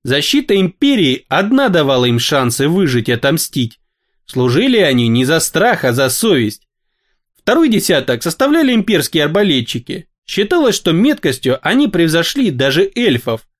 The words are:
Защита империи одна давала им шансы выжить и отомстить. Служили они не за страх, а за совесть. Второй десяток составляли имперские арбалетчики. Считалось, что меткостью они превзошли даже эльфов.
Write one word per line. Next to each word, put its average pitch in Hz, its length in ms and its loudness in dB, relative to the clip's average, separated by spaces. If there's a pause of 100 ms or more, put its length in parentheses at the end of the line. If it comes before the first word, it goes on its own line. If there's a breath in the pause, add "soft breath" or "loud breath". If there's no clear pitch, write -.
Защита 175 560 0
империи 196 680 0
одна 214 400 0
давала 139 380 2
им 120 120 0
шансы 135 520 -2
выжить 139 400 0
и - 20 0
отомстить. 135 680 -4 (440)
Служили 151 520 0
они 123 320 2
не 123 160 2
за 156 160 0
страх, 196 420 0
а 127 80 0
за 131 180 0
совесть. 123 580 -2 (720)
Второй 311 300 2
десяток 147 560 0
составляли 269 500 0
имперские 180 520 0
арбалетчики. 151 840 -2 (180)
Считалось, 240 500 0
что - 180 -2
меткостью 165 680 0
они 240 280 0
превзошли 170 600 0
даже 139 460 0
эльфов. 127 520 -2 (120)